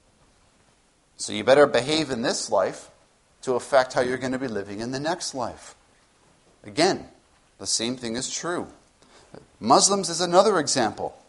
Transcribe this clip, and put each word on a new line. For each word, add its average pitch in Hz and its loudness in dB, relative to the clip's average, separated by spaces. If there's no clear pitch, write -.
So - -8
you 107 -4
better 135 8
behave 131 0
in 117 -6
this 156 -4
life 104 -2
to 131 -2
affect 127 2
how 135 0
you're 127 -2
gonna 127 -4
be 131 -6
living 101 -8
in 117 -8
the 131 -6
next 151 -6
life. 113 -10
Again, 143 -2
the 98 -10
same 117 -2
thing 117 -8
is 127 -6
true. 160 -6
Muslims 180 4
is 160 -6
another 185 4
example. 120 -2